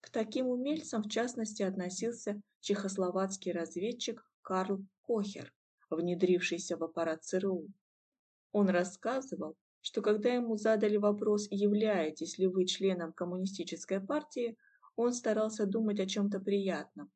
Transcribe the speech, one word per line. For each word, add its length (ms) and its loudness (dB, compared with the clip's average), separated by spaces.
К 100 -20
таким 360 -2
умельцам, 560 -2
в 60 -4
частности, 540 -4
относился 760 -4
чехословацкий 920 -2
разведчик 720 -4
Карл 440 -2
Кохер, 500 -2
внедрившийся 840 2
в 80 -2
аппарат 400 -2
С 100 -6
Р 120 2
У. 220 -2
Он 160 4
рассказывал, 880 -2
что 220 -4
когда 300 4
ему 240 0
задали 400 4
вопрос, 540 2
являетесь 880 2
ли 80 4
вы 180 4
членом 480 0
коммунистической 880 -4
партии, 560 -4
он 180 2
старался 540 0
думать 320 2
о 80 2
чем-то 340 0
приятном 760 -2